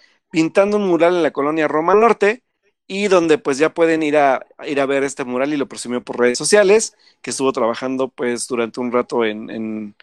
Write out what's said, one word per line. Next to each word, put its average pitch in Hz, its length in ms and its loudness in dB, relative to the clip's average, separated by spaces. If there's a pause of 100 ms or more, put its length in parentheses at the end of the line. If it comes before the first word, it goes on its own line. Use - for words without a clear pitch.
(320)
pintando 196 460 2
un 202 100 0
mural 170 300 2
en 170 60 0
la 135 80 0
colonia 151 360 -2
Roma 156 280 0
Norte, 214 480 2 (440)
y 196 200 -2
donde, 170 300 4
pues, 139 200 -4
ya 151 160 0
pueden 160 300 2
ir 147 140 0
a, 139 280 2 (220)
ir 139 140 -2
a 139 40 0
ver 139 180 0
este 139 220 -6
mural, 127 280 -4
y 147 40 -2
lo 131 100 -4
presumió 120 360 -8
por 117 160 -8
redes 123 180 2
sociales, 208 580 4 (260)
que - 100 -12
estuvo 135 220 0
trabajando, 131 560 -4
pues, 120 380 -6
durante 117 320 -6
un 123 120 -4
rato 120 340 -2
en, 107 240 -6
en, 107 540 -8